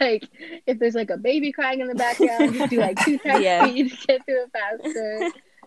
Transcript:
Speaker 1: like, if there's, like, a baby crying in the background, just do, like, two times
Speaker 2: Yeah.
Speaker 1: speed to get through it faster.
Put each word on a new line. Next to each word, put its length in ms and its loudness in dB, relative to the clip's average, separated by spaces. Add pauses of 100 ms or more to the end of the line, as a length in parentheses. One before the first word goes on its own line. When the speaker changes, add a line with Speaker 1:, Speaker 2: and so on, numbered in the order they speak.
Speaker 1:
like, 260 0 (380)
if 140 0
there's, 160 2
like, 160 -2
a 60 -4
baby 340 0
crying 280 -2
in 80 -6
the 80 -6
background, 580 2
just 160 -2
do, 100 0
like, 180 0
two 220 2
times 240 4
Speaker 2:
Yeah. 240 4
Speaker 1:
speed 240 -2
to 160 -16
get 180 2
through 200 -2
it 60 -16
faster. 800 -6 (380)